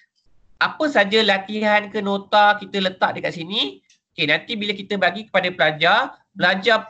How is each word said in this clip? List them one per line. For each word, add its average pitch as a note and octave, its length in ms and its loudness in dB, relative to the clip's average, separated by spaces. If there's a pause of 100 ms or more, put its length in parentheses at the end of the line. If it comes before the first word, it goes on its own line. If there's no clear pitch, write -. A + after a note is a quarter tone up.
(600)
apa G#3 240 -2
saja A3 400 2
latihan G#3 640 0
ke G#3 80 -8
nota G3+ 640 2
kita G3 160 -8
letak F#3 400 -2
dekat D#3 200 -6
sini, G3+ 440 -6 (340)
okey, E3 100 -2
nanti D#3+ 320 -2
bila G#3 160 -4
kita G3 240 -6
bagi F#3+ 320 -2
kepada F3+ 240 0
pelajar, F3 640 0 (160)
pelajar G3 560 0